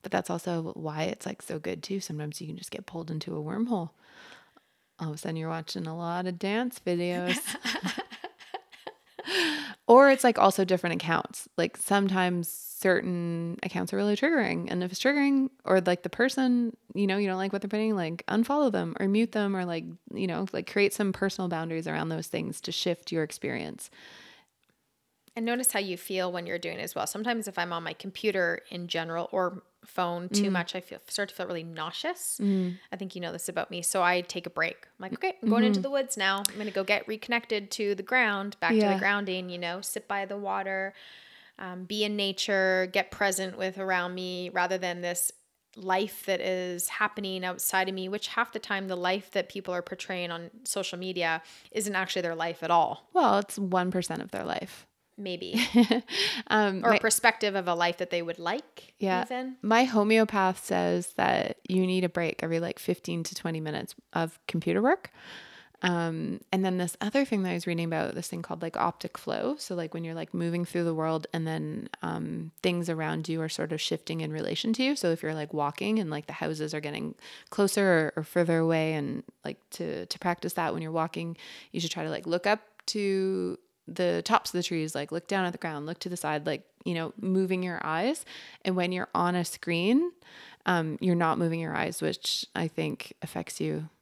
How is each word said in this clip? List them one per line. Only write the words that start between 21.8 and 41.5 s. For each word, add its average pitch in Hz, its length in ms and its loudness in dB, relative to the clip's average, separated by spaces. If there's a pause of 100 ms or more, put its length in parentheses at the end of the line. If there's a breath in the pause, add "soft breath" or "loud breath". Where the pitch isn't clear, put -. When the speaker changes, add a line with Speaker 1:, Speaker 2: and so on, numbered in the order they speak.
Speaker 1:
around 160 220 -2
those 160 200 -4
things - 340 -4
to 170 100 -6
shift - 400 -2
your 165 120 0
experience. 120 680 -8 (1500 loud breath)
Speaker 2:
And 226 80 -2
notice 240 280 0
how 214 80 0
you 185 160 -4
feel 180 340 -2
when 175 160 -6
you're 175 140 -4
doing 170 180 -6
it - 40 -6
as 165 120 -8
well. - 140 -2
Sometimes 220 400 -4
if 185 100 -6
I'm 175 140 -2
on 170 100 -4
my 160 100 -6
computer 190 800 0
in 175 160 -8
general 165 460 -2
or 185 300 0 (220)
phone 175 440 -2
too 202 200 4
Speaker 1:
Mm. 190 40 2
Speaker 2:
much, 175 240 -2
I 180 40 -4
feel, - 280 -16
start 202 220 -2
to - 40 -20
feel 180 120 -6
really 165 180 -6
nauseous. 165 760 -6
Speaker 1:
Mm. 185 380 2 (140 loud breath)
Speaker 2:
I 196 40 -10
think 185 200 -8
you 180 40 -8
know 170 120 -6
this 170 160 -8
about 180 220 -4
me. 175 120 -8
So 190 200 2
I 180 200 4
take 175 240 -8
a 175 40 -8
break. 160 360 -4
I'm - 160 -20
like, 190 120 -8
"Okay, - 280 -2
I'm 226 80 2
going 220 140 6
into 208 140 6
Speaker 1:
Mm-hmm. 185 40 0
Speaker 2:
the 180 80 -2
woods 269 260 0
now. 196 320 2
I'm - 80 -6
gonna 214 140 -4
go 196 140 0
get 202 240 2
reconnected 220 640 -2
to 202 240 0
the 190 60 -8
ground, 208 580 0
back - 100 2
to 226 60 6
Speaker 1:
Yeah. 202 180 6
Speaker 2:
the 190 60 0
grounding, 190 500 0
you 175 80 -8
know, 175 220 -4
sit - 280 -8
by 202 160 -2
the 196 140 -8
water, 196 560 -4 (640 loud breath)